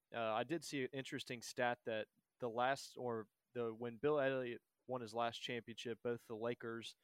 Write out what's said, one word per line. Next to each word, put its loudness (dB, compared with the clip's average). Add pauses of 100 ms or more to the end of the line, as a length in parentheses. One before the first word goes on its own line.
(140)
Uh, 2
I 4
did -2
see -2
an 0
interesting -4
stat 2
that 0 (340)
the 0
last, 2
or -2 (280)
the, 0
when -6
Bill 4
Elliott 2 (260)
won -2
his -6
last 2
championship, -4
both 0
the -6
Lakers -2